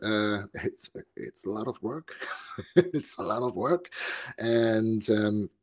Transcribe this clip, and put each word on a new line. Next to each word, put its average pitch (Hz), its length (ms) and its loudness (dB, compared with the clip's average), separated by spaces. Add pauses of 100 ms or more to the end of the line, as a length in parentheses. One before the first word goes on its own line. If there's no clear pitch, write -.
uh, 104 400 2 (120)
it's, - 360 -6 (260)
it's - 300 -10
a 95 40 -4
lot 107 180 -4
of 120 140 -8
work. 143 340 -8 (360)
<laughs> - 240 -2
It's 180 420 2
a - 40 -4
lot 117 200 0
of 123 120 0
work. 151 360 0 (480)
And, 113 720 4
um, 104 400 4 (120)